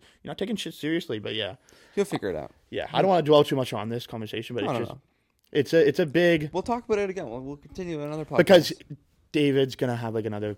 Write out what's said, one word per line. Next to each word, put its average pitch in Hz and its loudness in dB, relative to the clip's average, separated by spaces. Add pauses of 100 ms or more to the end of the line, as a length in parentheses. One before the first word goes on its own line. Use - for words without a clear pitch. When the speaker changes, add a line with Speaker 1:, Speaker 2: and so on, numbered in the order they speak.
(240)
Speaker 1:
you're - -12
not 151 -10
taking 190 -4
shit 165 -10
seriously," 156 -4
but 110 -8
yeah. 107 -6 (400)
Speaker 2:
He'll 202 0
figure 113 -4
it 85 -4
out. 73 -8 (180)
Speaker 1:
Yeah, 104 -6
I 135 2
don't 185 4
wanna 175 4
dwell 147 8
too 147 0
much 131 -2
on 110 -6
this 117 -6
conversation, 110 -10
but 107 -2
Speaker 2:
I 104 -2
Speaker 1:
it's 143 -2
Speaker 2:
don't 117 -2
Speaker 1:
just, - -8
Speaker 2:
know. - -20 (500)
Speaker 1:
it's - 2
a, 165 6
it's 147 2
a 180 2
big 165 2
Speaker 2:
We'll 180 -2
talk 240 -4
about 214 0
it 202 -2
again. 175 -8
We'll, 120 -10
we'll 143 -12
continue 170 -10
another 151 -8
podcast. - 0
Speaker 1:
Because 175 6 (580)
David's 139 2
gonna 123 -2
have, 117 -6
like, 110 -2
another 104 -4